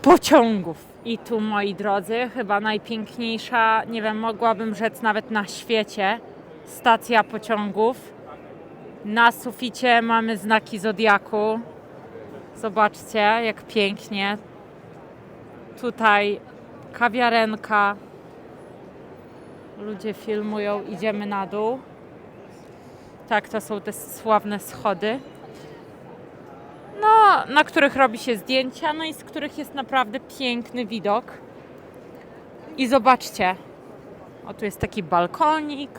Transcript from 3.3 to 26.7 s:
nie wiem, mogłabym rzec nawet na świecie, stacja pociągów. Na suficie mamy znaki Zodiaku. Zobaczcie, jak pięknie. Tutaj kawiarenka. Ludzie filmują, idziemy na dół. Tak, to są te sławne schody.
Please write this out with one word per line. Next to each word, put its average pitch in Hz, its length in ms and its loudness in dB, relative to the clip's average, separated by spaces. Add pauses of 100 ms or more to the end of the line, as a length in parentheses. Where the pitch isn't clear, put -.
nie 226 180 -6
wiem, 214 160 -2
mogłabym 220 560 0
rzec 220 280 -4
nawet 214 280 0
na 208 160 -2
świecie, 214 760 -2 (440)
stacja 226 600 2
pociągów. 208 880 -2 (920)
Na 233 280 6
suficie 233 680 0
mamy 226 340 0
znaki 214 420 0
Zodiaku. 214 800 2 (960)
Zobaczcie, 208 600 0
jak 214 440 2
pięknie. 202 760 -2 (1400)
Tutaj 208 600 2 (520)
kawiarenka. 220 1040 2 (1800)
Ludzie 208 360 -8
filmują, 208 680 -4
idziemy 208 440 -4
na 196 200 -4
dół. 214 320 -4 (1500)
Tak, 208 200 0
to 220 120 -4
są 202 200 -8
te 202 120 -8
sławne 208 680 -2
schody. 208 600 -4 (1800)